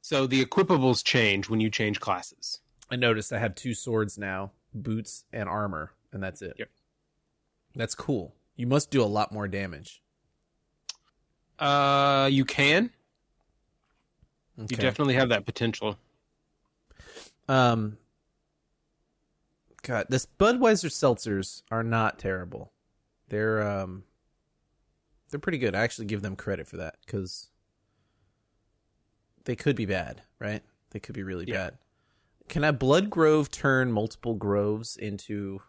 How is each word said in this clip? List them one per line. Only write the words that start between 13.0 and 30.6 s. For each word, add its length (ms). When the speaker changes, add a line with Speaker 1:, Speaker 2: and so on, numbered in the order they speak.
Speaker 1:
You 60
Speaker 2:
Okay. 120
Speaker 1:
definitely 380
have 160
that 160
potential. 520
Speaker 2:
Um, 480
God, 260
this 180
Budweiser 520
seltzers 800
are 120
not 360
terrible. 540
They're, 400
um, 360
they're 100
pretty 180
good. 160
I 80
actually 240
give 160
them 140
credit 320
for 80
that, 300
'cause 440
they 120
could 200
be 100
bad, 360
right? 240